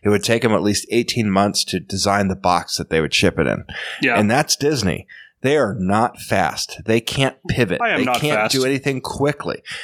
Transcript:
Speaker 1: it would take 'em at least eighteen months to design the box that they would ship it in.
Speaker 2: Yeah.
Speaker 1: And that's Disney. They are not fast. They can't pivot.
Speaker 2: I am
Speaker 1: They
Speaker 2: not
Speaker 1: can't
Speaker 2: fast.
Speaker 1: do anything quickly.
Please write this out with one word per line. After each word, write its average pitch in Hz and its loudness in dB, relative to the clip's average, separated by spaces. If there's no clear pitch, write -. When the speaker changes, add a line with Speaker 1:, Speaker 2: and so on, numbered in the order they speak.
Speaker 1:
it 104 2
would 104 2
take 117 0
'em 110 2
at 90 2
least 101 0
eighteen 117 0
months 98 2
to 92 -4
design 98 0
the 92 0
box 90 0
that 82 -6
they 80 2
would 76 -2
ship 90 2
it 69 2
in. - -4
Speaker 2:
Yeah. 127 0
Speaker 1:
And 104 2
that's 139 2
Disney. 123 -2
They 143 2
are 113 2
not 101 0
fast. - -2
They 113 2
can't - -2
pivot. 104 0
Speaker 2:
I 233 0
am - 0
Speaker 1:
They - 2
Speaker 2:
not 123 0
Speaker 1:
can't 147 0
Speaker 2:
fast. 110 0
Speaker 1:
do 131 2
anything 135 -2
quickly. - -4